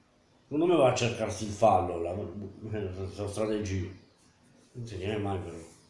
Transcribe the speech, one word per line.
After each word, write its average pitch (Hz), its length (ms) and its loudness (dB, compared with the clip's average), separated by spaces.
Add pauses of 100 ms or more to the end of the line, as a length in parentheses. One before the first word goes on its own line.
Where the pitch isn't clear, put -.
(440)
Secondo 151 220 0
me 175 100 6
va 131 160 8
a 117 40 2
cercarsi 110 500 -2
il 101 60 -4
fallo, 90 500 4
la, 85 140 -2 (1000)
la 101 120 -4
strategia. 101 600 -2 (840)
Non 120 120 -10
si 104 100 -10
viene 98 220 -2
mai 98 220 -2
però. 82 160 -10 (340)